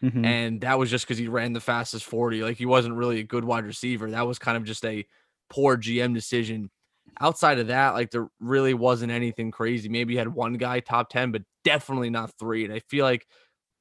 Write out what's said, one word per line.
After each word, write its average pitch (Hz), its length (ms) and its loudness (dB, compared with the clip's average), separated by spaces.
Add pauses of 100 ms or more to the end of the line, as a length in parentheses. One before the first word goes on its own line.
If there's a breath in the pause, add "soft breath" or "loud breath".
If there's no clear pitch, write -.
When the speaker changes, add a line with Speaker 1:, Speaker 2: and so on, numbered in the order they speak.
Speaker 1:
Mm-hmm. 123 220 2
Speaker 2:
and 117 380 0
that 131 180 2
was 123 100 2
just 123 160 -2
'cause 113 120 -2
he 117 100 -2
ran 120 240 -2
the 117 80 -4
fastest 117 460 -2
forty. 113 360 0
Like, 113 140 -2
he 123 100 -4
wasn't 123 300 4
really 120 240 0
a - 20 -6
good 117 220 -4
wide 113 220 0
receiver. 110 440 -4
That 120 160 0
was 123 140 -4
kind 117 160 0
of 113 80 -2
just 110 200 -8
a 107 220 -4 (420)
poor 139 280 4
G 117 260 0
M 123 100 2
decision. 110 580 -2 (500)
Outside 147 400 4
of 110 80 -2
that, 131 220 4
like, 117 200 -2
there 117 180 -4 (120)
really 135 340 2
wasn't 120 380 2
anything 117 400 -4
crazy. 113 360 -2
Maybe 117 260 -2
you 123 40 0
had 113 160 -2
one 120 200 -2
guy 123 260 -2
top 117 300 0
ten, 123 200 0
but 110 120 -4 (200)
definitely 135 480 2
not 117 280 -4
three. 110 260 -2
And 104 80 -8
I 110 60 -6
feel 139 260 0
like 123 240 0 (520)